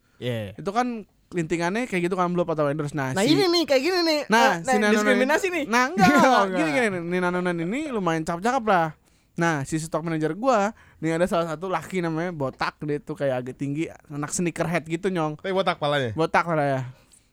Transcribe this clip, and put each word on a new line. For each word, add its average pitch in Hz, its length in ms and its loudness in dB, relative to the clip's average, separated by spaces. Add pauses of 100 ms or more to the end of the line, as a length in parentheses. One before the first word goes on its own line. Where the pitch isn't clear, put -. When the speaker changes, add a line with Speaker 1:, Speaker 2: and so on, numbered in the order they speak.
(160)
Speaker 1:
Iya, 123 180 -4 (100)
iya. 95 100 -12
Speaker 2:
Itu 165 160 -8
kan 233 320 -2 (280)
lintingannya 170 560 -2
kayak 180 180 -2
gitu 175 100 -2
kan, 180 140 0
Blue 175 160 0
atau 156 220 0
endorse. 147 260 -2
Nah, 131 200 -4
Speaker 1:
Nah, 190 100 0
Speaker 2:
si 269 100 4
Speaker 1:
ini 381 140 4
nih, 339 180 2
kayak 262 180 2
gini 359 200 0
nih. 320 240 2
Speaker 2:
Nah, - 260 6
Speaker 1:
Eh, - 80 0
Speaker 2:
si 262 140 0
Speaker 1:
nah, - 80 4
Speaker 2:
Nanoen - 160 4
Speaker 1:
diskriminasi 262 520 2
nih. 330 160 -2
Speaker 2:
Nah, 233 200 2
enggak, 359 220 4
Speaker 1:
<laughs> 294 100 6 (240)
Enggak. - 100 4
Speaker 2:
gini, 320 220 0
gini, 254 120 2 (140)
nih, 170 200 -2
Nanoen 180 380 0
ini 185 300 -2
lumayan 180 340 0
cakep-cakep 202 420 -2
lah. 180 240 2 (440)
Nah, 165 320 0
si 156 160 -4
stok 160 240 -4
manager 160 320 -2
gua, 220 340 2 (280)
nih 160 180 -2
ada 170 80 2
salah 175 240 0
satu 160 180 -8
laki 175 380 -4
namanya 165 260 -2
botak, 156 480 -6
dia 147 220 -6
tuh - 160 -10
kayak 131 240 -2
agak 127 160 -10
tinggi, 143 320 -4 (180)
anak 147 220 -8
sneakerhead 170 560 -2
gitu, 165 240 -4
Nyong. 156 320 -4
Speaker 3:
Tapi - 100 -8
botak 185 300 0
palanya? 143 320 0
Speaker 2:
Botak 160 320 2
palanya. 139 480 -2 (400)